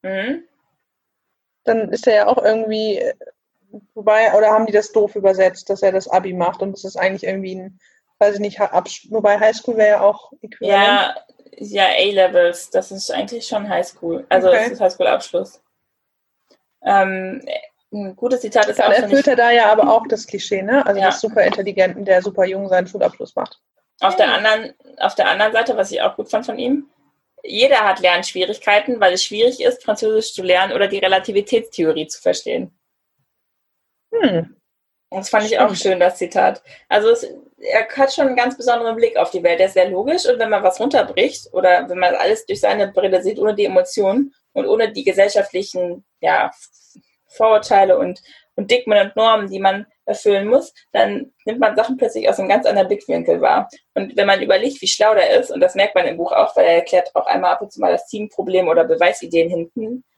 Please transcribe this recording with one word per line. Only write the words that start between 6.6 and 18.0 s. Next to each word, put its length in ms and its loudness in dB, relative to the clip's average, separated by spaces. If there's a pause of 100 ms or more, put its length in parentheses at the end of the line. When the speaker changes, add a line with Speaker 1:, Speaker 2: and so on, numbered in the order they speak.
Speaker 2:
und 140 -8
es 80 -20
ist 120 -12
eigentlich 280 -4
irgendwie 320 -8
ein, 240 -18 (380)
weiß 160 4
ich 60 -8
nicht, 200 -6
Ha-, 120 -2
Absch-, 380 -4
wobei 280 2
Highschool 380 0
wäre 120 4
ja 120 4
auch 320 0 (100)
äquivalent. 400 0
Speaker 1:
Ja, 320 2 (420)
ja, 300 -2
A-Levels, 840 2
das 200 -4
ist 200 -12
eigentlich 360 -8
schon 220 -6
Highschool. 600 -6
Also 200 4
Speaker 2:
Okay. 180 4
Speaker 1:
es 60 -6
ist 80 -10
Highschool-Abschluss. 840 -2 (1200)
Ähm, 640 -2 (460)
ein 240 -12